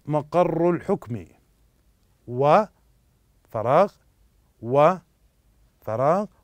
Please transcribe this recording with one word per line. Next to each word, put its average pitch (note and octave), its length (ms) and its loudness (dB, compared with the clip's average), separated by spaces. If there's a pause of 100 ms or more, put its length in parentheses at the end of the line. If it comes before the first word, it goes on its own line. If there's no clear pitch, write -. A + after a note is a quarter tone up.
مقر E3 640 0
الحكم، D#3+ 560 -6 (1000)
وفراغ، C#3+ 1700 -2 (680)
وفراغ، D3 1600 -4 (180)